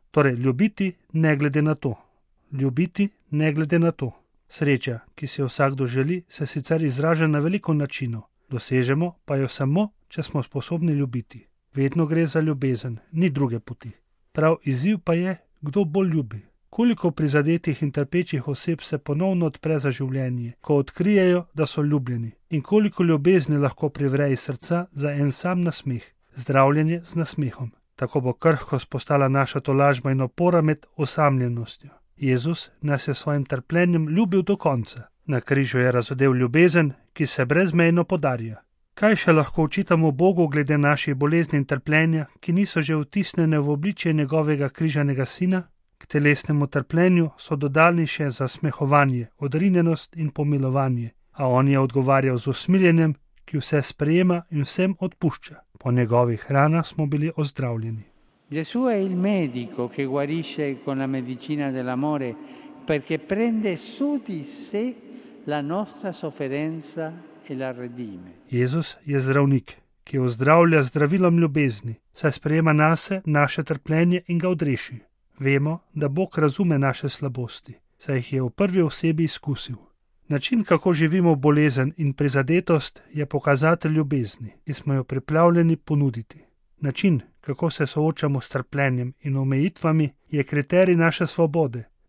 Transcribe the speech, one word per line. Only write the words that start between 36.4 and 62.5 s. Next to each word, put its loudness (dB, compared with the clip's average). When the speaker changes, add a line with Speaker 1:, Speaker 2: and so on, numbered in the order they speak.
Speaker 1:
ki -2
se -2
brezmejno 2
podarja. -4
Kaj 4
še 4
lahko 2
očitamo 2
Bogu 4
glede 0
naših 2
bolezni 2
in 2
trpljenja, 0
ki -4
niso 0
že 0
vtisnjene 0
v 0
obličje -2
njegovega 0
križanega 0
sina? 0
K -20
telesnemu 2
trpljenju 2
so -6
dodali 2
še -4
zasmehovanje, 0
odrinjenost 0
in -4
pomilovanje, 0
a -2
on 4
je 4
odgovarjal 2
z -6
usmiljenjem, 4
ki -6
vse 0
sprejema 0
in -2
vsem -2
odpušča. -4
Po -2
njegovih 0
ranah 2
smo -4
bili -2
ozdravljeni. -6
Speaker 2:
Gesù -4
è 0
il -2
medico -2
che -6
guarisce -4
con -4
la -2
medicina -6
dell'amore, -4